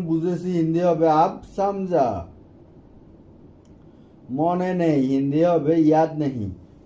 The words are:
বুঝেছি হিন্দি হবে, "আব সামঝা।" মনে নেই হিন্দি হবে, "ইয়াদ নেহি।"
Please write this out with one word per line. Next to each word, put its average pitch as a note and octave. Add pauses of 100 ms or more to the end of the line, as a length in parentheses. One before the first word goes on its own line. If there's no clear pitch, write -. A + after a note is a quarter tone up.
বুঝেছি E3+
হিন্দি E3
হবে, E3
"আব F3 (180)
সামঝা।" F#3+ (2250)
মনে F3
নেই E3
হিন্দি C#3
হবে, E3
"ইয়াদ D#3
নেহি।" B2+ (380)